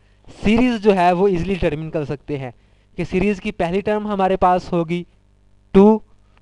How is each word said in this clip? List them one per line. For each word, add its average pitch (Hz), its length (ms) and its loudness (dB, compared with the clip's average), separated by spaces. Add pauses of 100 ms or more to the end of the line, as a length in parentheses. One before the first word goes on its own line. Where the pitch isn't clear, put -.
(440)
series 233 380 2
जो 202 120 4
है 180 200 4
वो 185 140 2
easily 180 260 -2
determine 160 360 -4
कर 151 160 -6
सकते 147 320 -8
हैं 131 160 -12 (440)
कि 175 80 -6
series 185 340 -2
की 208 140 -8
पहली 180 280 -4
term 214 260 -4
हमारे 190 300 0
पास 180 360 0
होगी 170 320 -2 (680)
टू, 214 280 6 (400)